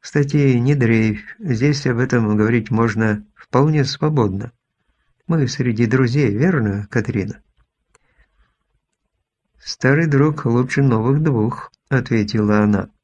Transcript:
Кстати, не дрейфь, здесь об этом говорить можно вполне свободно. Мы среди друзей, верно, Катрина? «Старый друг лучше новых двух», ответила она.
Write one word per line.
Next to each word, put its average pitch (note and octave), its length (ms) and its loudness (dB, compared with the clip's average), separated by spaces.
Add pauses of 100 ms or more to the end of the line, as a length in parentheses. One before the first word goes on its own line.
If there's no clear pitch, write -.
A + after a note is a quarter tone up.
Кстати, C#3+ 540 0
не C3 160 2
дрейфь, A2+ 640 0
здесь C#3+ 480 -2
об B2 100 0
этом A#2 400 0
говорить A2 340 0
можно A2 540 0 (100)
вполне C#3+ 520 0
свободно. A2+ 680 -2 (720)
Мы D#3 220 0
среди A#2+ 380 -2
друзей, C3 440 0
верно, G#2+ 600 -2
Катрина? G#2 500 -4 (2250)
«Старый D3 480 -2
друг D3 380 0
лучше B2+ 380 0
новых C3 400 2
двух», B2+ 500 -2 (160)
ответила G#2+ 720 0
она. G#2 320 0 (140)